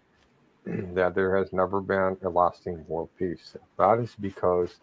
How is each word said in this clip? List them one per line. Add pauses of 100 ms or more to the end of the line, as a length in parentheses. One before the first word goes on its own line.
(260)
<clears throat>
that
there
has
never
been
a
lasting
world
peace. (220)
That
is
because